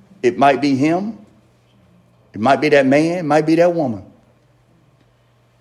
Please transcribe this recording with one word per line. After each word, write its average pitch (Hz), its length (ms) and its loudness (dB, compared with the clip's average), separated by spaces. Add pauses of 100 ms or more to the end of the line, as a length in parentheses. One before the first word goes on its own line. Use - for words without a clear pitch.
(220)
It 120 160 0
might 135 240 2
be 139 140 0
him. 170 420 -4 (1160)
It 101 60 -14
might 127 220 2
be 151 80 0
that 143 160 4
man. 156 320 0
It 180 80 -8
might 151 220 0
be 160 80 2
that 170 180 2
woman. 123 320 -6 (1600)